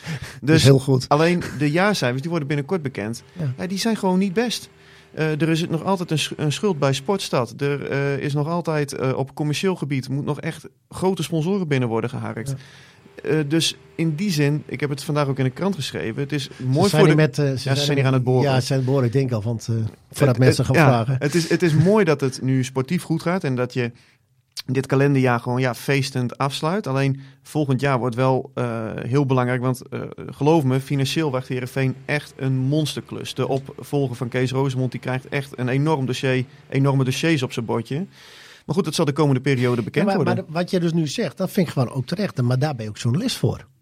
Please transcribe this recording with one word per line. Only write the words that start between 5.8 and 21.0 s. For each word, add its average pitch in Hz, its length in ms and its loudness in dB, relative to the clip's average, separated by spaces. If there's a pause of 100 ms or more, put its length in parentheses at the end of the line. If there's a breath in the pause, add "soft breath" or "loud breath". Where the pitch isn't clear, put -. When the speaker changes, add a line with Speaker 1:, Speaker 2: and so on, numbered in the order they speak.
Speaker 2:
altijd 185 260 -2
een 156 80 0
sch-, - 180 -4
een 147 160 -2
schuld 180 260 -2
bij 139 140 2
Sportstad. 139 680 -2
Er, 143 300 -4
eh, 139 280 -2
is 147 160 -4
nog 147 140 0
altijd, 160 440 -2
eh, 131 240 -2
op - 180 -4
commercieel 156 420 -2
gebied 135 320 -4
moet 135 160 -4
nog 147 160 -4
echt - 280 -10 (200)
grote 180 340 -2
sponsoren 170 460 -2
binnen 127 200 2
worden 113 220 -2
geharkt. 113 380 -8
Speaker 1:
Ja. 135 80 -6 (760 loud breath)
Speaker 2:
Eh, 156 80 2 (100)
dus 160 280 0 (180)
in 165 200 0
die 196 160 -2
zin, 147 360 2
ik - 140 -8
heb 147 100 -2
het 143 120 -6
vandaag 147 260 0
ook 131 100 -2
in 135 60 2
de 131 60 2
krant 180 240 -2
geschreven, 117 480 -6
het 139 100 -6
is 143 120 -2
Speaker 1:
Ze - 60 -12 (160)
Speaker 2:
mooi 147 220 4
Speaker 1:
zijn - 20 0
Speaker 2:
voor 151 100 6
de 156 60 8 (160)
Speaker 1:
niet 156 140 2
met, - 20 -8
eh, 147 60 2
ze 139 60 2
Speaker 2:
ja, 135 60 -2
ze 123 60 -6
Speaker 1:
zijn 135 140 0
Speaker 2:
zijn 143 120 0
hier 143 80 2
Speaker 1:
niet 135 100 4
Speaker 2:
aan 131 60 4
het 127 120 4
boren. 127 260 4
Speaker 1:
Ja, 131 100 4
ze 131 60 0
zijn 139 120 0
het 127 100 0
boren, 135 180 4
ik 110 60 0
denk 135 200 2
al, 107 100 0
want, 113 260 -2
eh, 113 60 0 (360)
voordat 127 260 4
Speaker 2:
Het, - 20 -6
Speaker 1:
mensen 127 280 6
Speaker 2:
het, 131 100 2
Speaker 1:
gaan 160 100 8
Speaker 2:
ja, 120 180 4